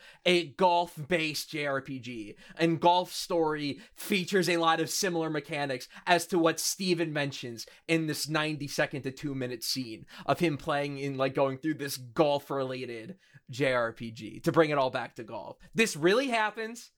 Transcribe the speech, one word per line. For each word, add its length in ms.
A 240
golf-based 1000
J 160
R 160
P 160
G. 380
And 240
Golf 320
Story 680
features 540
a 80
lot 240
of 80
similar 400
mechanics 600
as 220
to 100
what 220
Steven 520
mentions 540
in 200
this 220
ninety-second 760
to 80
two-minute 520
scene 440
of 140
him 180
playing 420
in, 200
like, 160
going 240
through 160
this 240
golf-related 1160
J 240
R 180
P 180
G 300
to 120
bring 180
it 80
all 120
back 260
to 80
golf. 340
This 200
really 340
happens 680